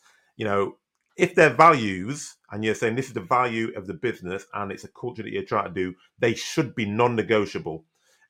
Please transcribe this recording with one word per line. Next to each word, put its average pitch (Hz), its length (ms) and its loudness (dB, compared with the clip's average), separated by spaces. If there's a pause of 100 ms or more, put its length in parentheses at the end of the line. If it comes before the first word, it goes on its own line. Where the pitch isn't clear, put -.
(360)
you 113 80 -6
know, 101 320 0 (400)
if 180 180 0
they're 156 160 8
values 120 840 2 (160)
and 104 120 -6
you're 107 120 2
saying 117 180 0
this 131 140 -4
is - 40 -18
the 110 80 -6
value 113 540 0
of 95 140 -12
the 98 60 -6
business 95 600 -6
and 101 160 -6
it's 101 140 -12
a 101 40 -16
culture 117 360 -12
that 107 80 -12
you're 98 100 -4
trying 104 220 -2
to 90 100 -10
do, 92 180 -2 (280)
they 117 140 4
should - 420 -4
be 110 100 -2
non-negotiable. 104 960 0 (460)